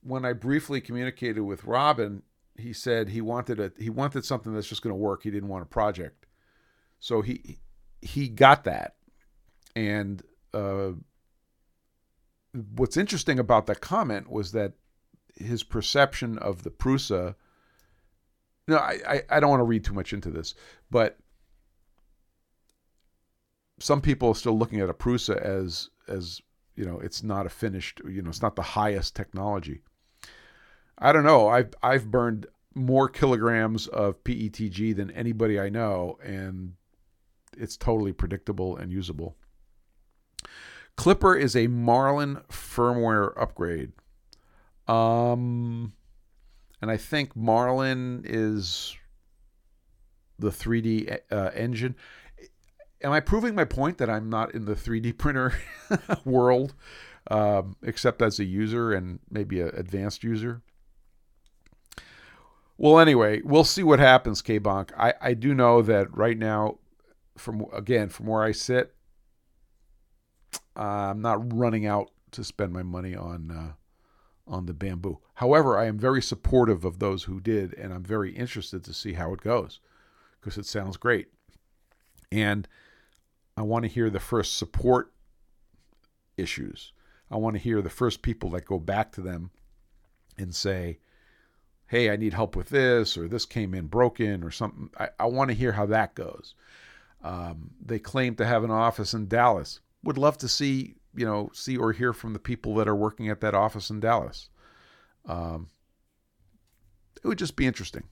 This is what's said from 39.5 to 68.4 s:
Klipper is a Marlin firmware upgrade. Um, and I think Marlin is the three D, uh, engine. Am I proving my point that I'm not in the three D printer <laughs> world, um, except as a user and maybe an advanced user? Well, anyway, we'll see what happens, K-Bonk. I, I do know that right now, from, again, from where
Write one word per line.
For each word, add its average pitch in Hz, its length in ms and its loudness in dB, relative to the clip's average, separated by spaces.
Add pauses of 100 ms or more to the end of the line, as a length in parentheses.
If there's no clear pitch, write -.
Klipper 180 420 6
is 135 160 2
a 117 120 4
Marlin 135 680 2 (140)
firmware 117 840 2
upgrade. 85 560 -4 (960)
Um, 117 1040 2 (880)
and 110 100 -4
I 110 60 0
think 143 400 -2
Marlin 123 880 2
is 107 720 -4 (1400)
the 101 120 0
three 117 300 -2
D, 110 300 0 (200)
uh, 98 240 0
engine. 120 400 -4 (1080)
Am 139 100 0
I 151 80 4
proving 214 340 2
my 175 120 2
point 143 320 -2
that 120 100 0
I'm 110 220 -2
not 110 240 -2
in 110 100 -6
the 104 100 -2
three 113 260 -4
D 117 120 -2
printer 131 400 0 (380)
<laughs> - 340 -2
world, 127 480 4 (580)
um, 104 520 0
except - 400 -2
as 110 160 0
a 101 60 0
user 107 500 -2
and 90 240 -6 (120)
maybe 98 300 -4
an 85 160 -4
advanced 98 480 -6
user? 113 380 -4 (2250)
Well, 156 200 10
anyway, 117 440 8
we'll 151 220 8
see - 180 0
what 151 180 8
happens, 127 420 8
K-Bonk. 101 560 0
I, 113 200 4
I 123 140 -2
do 120 220 0
know 120 260 8
that 104 340 4
right 113 220 2
now, 107 420 0 (600)
from, 107 340 -8
again, 104 380 0
from 107 160 -12
where 110 160 0